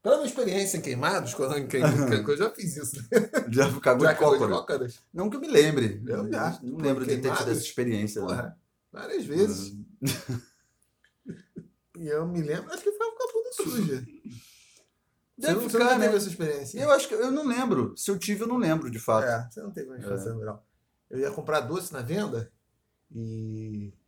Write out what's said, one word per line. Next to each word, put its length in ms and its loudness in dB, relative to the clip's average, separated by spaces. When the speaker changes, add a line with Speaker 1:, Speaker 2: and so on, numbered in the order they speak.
Speaker 1:
Pela 140 8
minha 120 0
experiência 500 0
em 20 -2
queimados, 540 -2
quando, 240 -2
em 100 -4
queim-, 160 2
Speaker 2:
<laughs> 400 4
Speaker 1:
que 60 -2
eu 60 2
já 140 0
fiz 260 -8
isso, 200 -8
né? 60 -14
Speaker 2:
Já 300 4
cagou 260 6
Speaker 1:
Já 80 8
Speaker 2:
de 40 -2
Speaker 1:
cagou 140 8
de 60 6
Speaker 2:
cócora? 140 2
Speaker 1:
cócoras? 460 -2
Speaker 2:
Não 180 -2
que 60 -6
eu 40 -6
me 80 -8
lembre. 580 6
Speaker 1:
Eu 260 -2
já. 300 -2
Speaker 2:
Não 160 -10
Speaker 1:
Pô, 40 -6
Speaker 2:
lembro 220 0
de 60 -2
ter 60 2
tido 60 -4
Speaker 1:
queimados. 260 0
Speaker 2:
essa 120 0
experiência, 640 -2
né? 60 -4
Speaker 1:
Porra, 300 -4
várias 320 -6
vezes. 480 0
Speaker 2:
Uhum. 680 -6
<laughs> 140 -14
Speaker 1:
E 100 -10
eu 180 -2
me 140 -2
lembro, 320 -4
acho 100 -8
que 100 2
ficava 220 -2
com 140 -4
a 40 -8
bunda 200 -2
suja. 540 -2
Speaker 2:
Deve 0 -
Speaker 1:
Você 160 0
não, 160 2
Speaker 2:
ficar, 20 -4
Speaker 1:
você 140 2
não 40 6
teve 80 6
Speaker 2:
né? 80 4
Speaker 1:
essa 120 0
experiência? 520 -4
Speaker 2:
Eu 120 2
acho 160 4
que 60 -4
eu 160 0
não 160 0
lembro. 480 0
Se 160 -4
eu 80 0
tive, 260 -2
eu 40 -2
não 80 0
lembro, 340 2
de 80 -6
fato. 280 2
Speaker 1:
É, 240 -2
você 100 -14
não 100 -12
teve 180 -10
uma 100 -14
infância 320 -6
Speaker 2:
É. 20 -8
Speaker 1:
rural. 340 -10
Eu 80 -8
ia 120 -2
comprar 300 -2
doce 320 -6
na 80 -8
venda 500 -4
e 800 -8